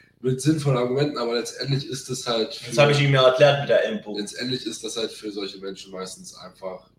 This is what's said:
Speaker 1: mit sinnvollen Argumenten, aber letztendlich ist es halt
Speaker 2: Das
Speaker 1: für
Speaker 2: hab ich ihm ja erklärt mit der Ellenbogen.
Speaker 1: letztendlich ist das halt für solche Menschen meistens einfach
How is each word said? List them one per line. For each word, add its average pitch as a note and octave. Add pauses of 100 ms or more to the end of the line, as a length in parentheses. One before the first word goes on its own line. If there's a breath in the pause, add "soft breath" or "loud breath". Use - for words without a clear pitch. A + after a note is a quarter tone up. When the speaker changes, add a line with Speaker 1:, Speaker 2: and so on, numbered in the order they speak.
(200 soft breath)
Speaker 1:
mit B2+
sinnvollen C#3+
Argumenten, C3
aber A#2
letztendlich B2+
ist -
es B2+
halt A2+
Speaker 2:
Das -
Speaker 1:
für -
Speaker 2:
hab C#3+
ich C#3+
ihm C#3
ja C3
erklärt C#3
mit G#2+
der A2
Ellenbogen. G#2
Speaker 1:
letztendlich B2+
ist A2+
das A2
halt A2
für G#2+
solche G2
Menschen F#2+
meistens F#2
einfach F#2 (100)